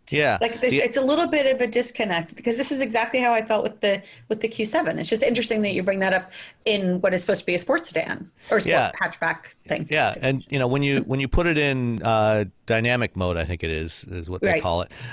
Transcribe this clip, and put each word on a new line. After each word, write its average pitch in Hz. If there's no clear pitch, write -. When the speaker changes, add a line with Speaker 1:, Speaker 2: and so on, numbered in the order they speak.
Speaker 1:
Yeah. 139
Speaker 2:
Like, 233
there's, 240
Speaker 1:
The 135
Speaker 2:
it's 233
a 269
little 302
bit 285
of 262
a 247
disconnect, 214
because 233
this 262
is 269
exactly 233
how 240
I 220
felt 220
with -
the, 196
with 214
the 226
Q 220
seven. 311
It's 160
just 220
interesting 233
that 202
you 185
bring 196
that 190
up 185
in 190
what 185
is 180
supposed 196
to -
be 180
a 180
sports 330
sedan -
or -
sport 165
Speaker 1:
Yeah. 135
Speaker 2:
hatchback 170
thing. -
Speaker 1:
Yeah, 143
Speaker 2:
So -
Speaker 1:
and, 131
you 143
know, 127
when 135
you, 139
when 135
you 135
put 175
it 160
in, 127
uh, 107
dynamic 117
mode, 90
I 82
think 85
it 82
is, 80
is 87
what 90
they 190
Speaker 2:
Right. 160
Speaker 1:
call 87
it, -